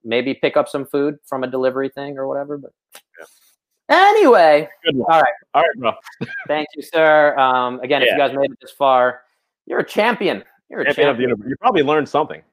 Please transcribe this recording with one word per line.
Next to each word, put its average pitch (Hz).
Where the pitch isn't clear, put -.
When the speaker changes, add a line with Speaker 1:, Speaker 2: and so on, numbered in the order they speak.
Speaker 1:
maybe 123
pick -
up 147
some 139
food 147
from 131
a 127
delivery 131
thing 139
or 135
whatever." 143
But 139
Speaker 2:
Yeah. 80
Speaker 1:
anyway, 262
Speaker 2:
Good 147
one. 127
Speaker 1:
all 165
right. 123
Speaker 2:
All 143
right, 156
bro. 117
<laughs> -
Speaker 1:
Thank 151
you, 147
sir. 151
Um, 127
again, 135
if -
you 190
Speaker 2:
Yeah. 139
Speaker 1:
guys 131
made 139
it -
this 120
far, 127
you're 123
a -
champion. 208
You're 190
a 131
Speaker 2:
Champion 143
of 123
the 117
Speaker 1:
champion. 127
Speaker 2:
universe. 110
You 139
probably 202
learned 147
something. 107